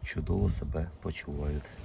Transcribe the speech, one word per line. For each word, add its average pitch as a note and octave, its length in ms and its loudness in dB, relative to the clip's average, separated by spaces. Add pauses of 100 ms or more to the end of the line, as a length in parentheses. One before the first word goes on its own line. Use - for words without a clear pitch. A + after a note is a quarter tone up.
Чудово F2+ 460 4
себе D#2+ 400 0 (120)
почувають. D2 600 -2 (200)